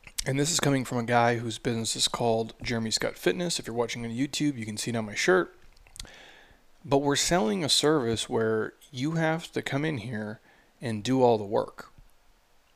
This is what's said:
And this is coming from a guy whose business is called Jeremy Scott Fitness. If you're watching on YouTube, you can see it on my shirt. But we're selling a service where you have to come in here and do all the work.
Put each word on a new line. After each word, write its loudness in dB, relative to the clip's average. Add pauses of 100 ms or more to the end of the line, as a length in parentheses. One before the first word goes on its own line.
(280)
And 0
this 0
is 0
coming 2
from -4
a -2
guy 4
whose -6
business -2
is 0
called 0
Jeremy -4
Scott -2
Fitness. 0
If -10
you're -6
watching -2
on -6
YouTube, -2
you -6
can -8
see -6
it -2
on -2
my -10
shirt. 2 (1300)
But 4
we're 2
selling 2
a 0
service 2
where 0 (180)
you -4
have 0
to -4
come -2
in -2
here -8 (420)
and -4
do 2
all 6
the -2
work. -4 (840)